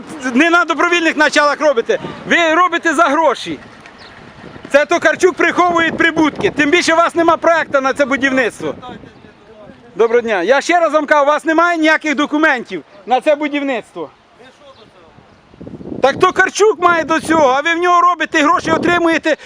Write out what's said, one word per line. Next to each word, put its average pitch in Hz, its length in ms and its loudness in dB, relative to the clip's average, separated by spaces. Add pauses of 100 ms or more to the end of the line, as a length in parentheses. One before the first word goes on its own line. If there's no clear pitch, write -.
(340)
не 320 160 2
на 339 160 2
добровільних 330 520 0
началах 294 440 2
робите, 233 380 0 (280)
ви 311 280 2
робите 330 380 0
за 320 100 2
гроші. 269 560 -2 (1120)
Це 285 140 4
Токарчук 320 500 0
приховує 339 560 0
прибутки, 311 600 0
тим 285 180 0
більше 330 240 2
у 330 40 2
вас 330 180 0
нема 330 220 2
проекту 302 440 0
на 269 120 -2
це 285 120 0
будівництво. 254 720 -2 (1200)
Доброго 226 260 2
дня. 214 200 -2
Я 247 200 2
ще 349 180 0
раз 311 140 0
вам 302 120 0
кажу, 294 180 2
у 269 40 2
вас 294 180 0
немає 330 320 2
ніяких 311 380 0
документів 277 680 -2 (220)
на 247 160 0
це 302 140 2
будівництво. 277 760 -6 (1900)
Так 262 180 0
Токарчук 370 600 2
має 349 240 2
до 311 160 -2
цього, 311 280 2
а 262 140 0
ви 330 120 -2
в 330 40 -2
нього 349 240 2
робите, 330 420 0
гроші 320 280 0
отримуєте 320 760 0